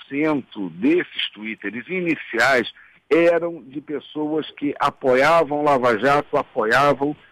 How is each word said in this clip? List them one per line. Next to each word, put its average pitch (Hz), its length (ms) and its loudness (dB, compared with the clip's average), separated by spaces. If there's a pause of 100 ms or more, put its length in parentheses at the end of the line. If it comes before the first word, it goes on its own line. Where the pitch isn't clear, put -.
cento 139 600 -4
desses 135 640 -2
Twitters 107 560 -10
iniciais 135 840 -2 (380)
eram 170 540 2
de 135 180 -12
pessoas 151 680 -6
que 143 280 -6
apoiavam 143 800 2
Lava 123 380 2
Jato, 143 380 0
apoiavam 135 760 0 (180)